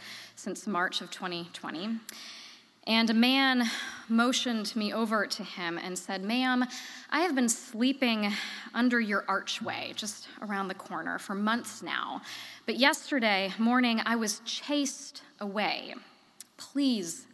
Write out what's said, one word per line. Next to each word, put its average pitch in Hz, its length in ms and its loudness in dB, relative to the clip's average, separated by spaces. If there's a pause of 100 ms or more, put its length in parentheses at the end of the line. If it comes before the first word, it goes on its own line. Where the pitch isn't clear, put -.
(360)
since - 300 -8
March 180 340 0
of 180 100 -12
twenty 175 440 -6
twenty. 180 440 -6 (880)
And 226 240 4
a 226 40 4
man 254 560 6 (380)
motioned 233 680 2
me 208 180 0
over 214 340 2
to - 180 -4
him 170 320 -4
and 185 220 -6
said, 190 260 -6
"Ma'am, 254 420 2 (440)
I 294 100 2
have 349 140 2
been 247 160 4
sleeping 226 840 2 (380)
under 240 260 4
your 202 300 0
archway - 680 -4
just - 300 -8 (140)
around 196 280 -4
the 185 60 -4
corner 170 440 -6
for - 160 -6
months 214 480 0
now. 147 400 -4 (420)
But 226 140 -2
yesterday 226 800 4
morning, 233 480 4
I 226 100 2
was 220 300 -2
chased - 760 -4 (160)
away. 196 560 -2 (600)
Please, 240 760 0